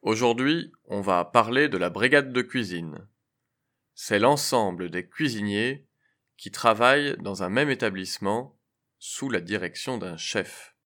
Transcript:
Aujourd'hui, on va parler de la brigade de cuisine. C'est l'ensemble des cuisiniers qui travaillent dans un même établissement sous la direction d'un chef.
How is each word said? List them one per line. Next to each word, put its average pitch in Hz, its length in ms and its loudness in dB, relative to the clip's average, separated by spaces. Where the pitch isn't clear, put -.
Aujourd'hui, 120 680 0
on 101 160 -6
va 92 240 2
parler 123 440 4
de 101 100 -4
la 90 100 0
brigade 127 440 2
de 123 100 0
cuisine. 87 640 -8
C'est - 240 -2
l'ensemble 107 720 2
des 87 180 -6
cuisiniers 113 800 -4
qui - 140 -16
travaillent 127 680 4
dans 98 260 -6
un 90 40 -2
même 135 220 2
établissement 107 880 -2
sous - 320 -8
la 101 100 0
direction 92 580 -6
d'un 87 180 -8
chef. - 680 -6